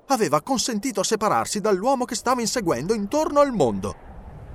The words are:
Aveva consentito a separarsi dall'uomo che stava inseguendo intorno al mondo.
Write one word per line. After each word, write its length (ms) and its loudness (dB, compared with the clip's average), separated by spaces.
Aveva 340 2
consentito 600 -2
a 40 0
separarsi 560 0
dall'uomo 420 2
che 120 -6
stava 260 0
inseguendo 520 0
intorno 460 0
al 140 4
mondo. 580 0